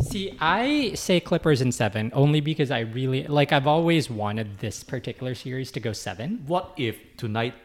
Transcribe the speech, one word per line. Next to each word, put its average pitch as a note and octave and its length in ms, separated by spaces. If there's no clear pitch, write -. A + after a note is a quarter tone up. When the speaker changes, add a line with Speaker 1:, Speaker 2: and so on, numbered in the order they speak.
Speaker 1:
See, - 400
I A#3 540
say - 240
Clippers E3 420
in B2+ 120
seven G#2+ 420
only D3 260
because D3 300
I B2 100
really, C3 460
like, D3 260
I've C#3 140
always E3 420
wanted G#2 520
this - 240
particular B2+ 500
series C3 380
to C3+ 80
go A2+ 120
seven. B2 540
Speaker 2:
What F3+ 300
if - 400
tonight A#2 380